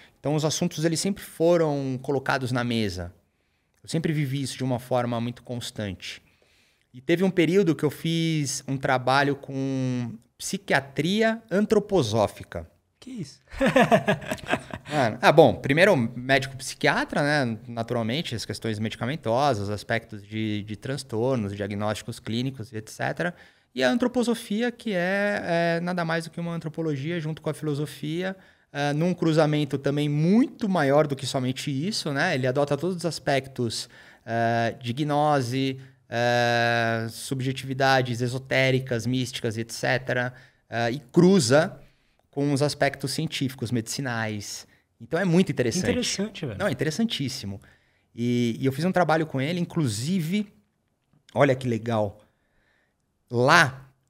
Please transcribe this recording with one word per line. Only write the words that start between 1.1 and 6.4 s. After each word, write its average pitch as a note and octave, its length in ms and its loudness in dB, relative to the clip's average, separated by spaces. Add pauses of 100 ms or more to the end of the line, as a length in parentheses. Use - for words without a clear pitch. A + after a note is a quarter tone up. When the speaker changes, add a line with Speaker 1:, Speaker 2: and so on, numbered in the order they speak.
Speaker 1:
foram D3 800 2
colocados C3+ 500 -2
na B2 120 0
mesa. G2 500 -2 (720)
Eu - 60 -16
sempre D#3+ 240 0
vivi C#3+ 280 -2
isso C3 160 -6
de C3+ 60 -6
uma B2+ 160 -2
forma A#2+ 400 -2
muito A#2+ 240 -6
constante. - 800 -8 (720)